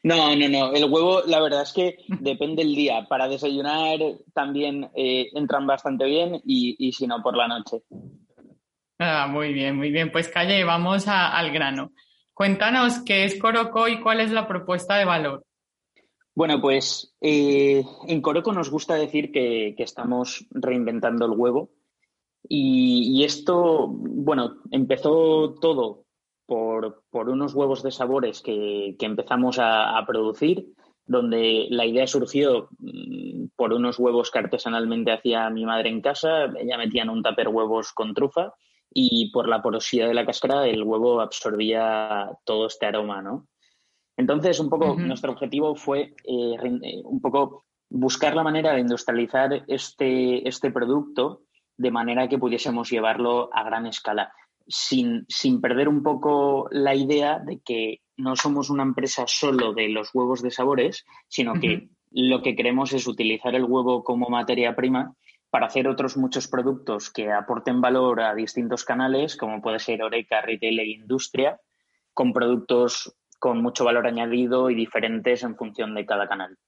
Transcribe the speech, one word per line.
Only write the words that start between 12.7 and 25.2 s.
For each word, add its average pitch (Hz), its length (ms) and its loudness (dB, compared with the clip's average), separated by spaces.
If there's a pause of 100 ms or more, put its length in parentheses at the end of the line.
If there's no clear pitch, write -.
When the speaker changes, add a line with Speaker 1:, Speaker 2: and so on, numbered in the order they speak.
Speaker 2:
qué 196 160 4
es 196 160 0
Coroco 226 480 2
y 233 140 -2
cuál 220 180 2
es 220 140 0
la 220 160 0
propuesta 180 480 -2
de 202 80 4
valor. 156 400 0 (880)
Speaker 1:
Bueno, 151 260 2
pues, - 600 0
eh, 139 640 4 (240)
en 160 140 0
Coroco 165 300 0
nos 165 180 -2
gusta 156 260 -2
decir 151 340 -2
que, 117 460 0
que 120 80 -4
estamos 123 680 -4
reinventando 117 760 0
el 113 120 0
huevo. 123 320 2 (760)
Y, 127 720 2
y 143 40 6
esto, 160 640 2
bueno, 135 680 -2 (160)
empezó 151 880 2